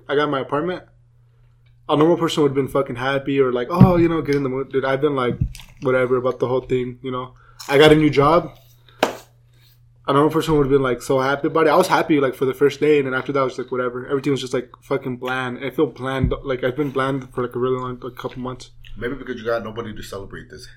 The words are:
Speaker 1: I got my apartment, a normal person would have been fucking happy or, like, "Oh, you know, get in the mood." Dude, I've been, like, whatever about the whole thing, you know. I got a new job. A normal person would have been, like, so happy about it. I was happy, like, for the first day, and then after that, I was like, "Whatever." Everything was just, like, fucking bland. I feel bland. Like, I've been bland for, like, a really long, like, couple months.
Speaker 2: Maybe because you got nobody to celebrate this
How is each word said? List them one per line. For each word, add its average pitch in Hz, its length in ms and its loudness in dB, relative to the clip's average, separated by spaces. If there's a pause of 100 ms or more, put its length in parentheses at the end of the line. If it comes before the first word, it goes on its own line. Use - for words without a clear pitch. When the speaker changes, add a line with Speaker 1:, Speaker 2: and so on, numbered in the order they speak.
Speaker 1:
I 147 80 -2
got 147 140 2
my 139 100 -2
apartment, 151 440 -4 (1080)
a 151 80 2
normal 160 180 6
person 160 260 0
would 143 80 4
have 131 60 -4
been 135 140 0
fucking 135 260 -2
happy 139 460 -2
or, 127 100 2
like, 123 180 -2
"Oh, 180 280 6
you 170 100 4
know, 165 140 -2
get 143 140 0
in 143 80 -2
the 131 60 -2
mood." 131 220 -6
Dude, 131 140 0
I've 135 160 0
been, 147 140 0
like, 123 220 -2 (440)
whatever 127 340 2
about 123 240 -2
the 127 80 0
whole 127 140 0
thing, 123 400 -4
you 131 100 -8
know. 127 220 -10 (340)
I 139 100 2
got 151 140 10
a 151 40 8
new 151 140 4
job. 147 460 2 (1500)
A 135 60 2
normal 147 180 4
person 156 240 0
would 147 120 4
have 131 40 0
been, 139 100 4
like, 123 200 -2
so 135 180 0
happy 139 280 -2
about 156 200 2
it. 147 40 4
I 147 40 4
was 180 120 4
happy, 160 340 2
like, 131 120 0
for - 120 -2
the 127 80 0
first 139 260 2
day, 151 180 4
and 139 100 2
then 131 60 -6
after 131 200 -4
that, 135 80 0
I - 20 2
was 127 140 -4
like, 123 160 -8
"Whatever." 123 340 -4
Everything 143 240 -2
was 131 100 -2
just, 131 120 -10
like, 123 180 -4 (100)
fucking 135 360 -4
bland. 127 460 -6
I 135 60 -4
feel 156 160 0
bland. 131 480 -2 (100)
Like, 131 200 -4
I've 127 140 -2
been 147 140 -2
bland 135 420 -4
for, 127 100 -6
like, 120 120 -8
a 120 40 -4
really 127 180 0
long, 127 220 -8
like, 123 160 -12
couple - 260 -12
months. 123 300 -12 (260)
Speaker 2:
Maybe 123 180 -8
because 127 220 -10
you 107 80 -12
got 117 200 -2
nobody 107 280 -10
to - 80 -12
celebrate 95 480 -14
this - 280 -20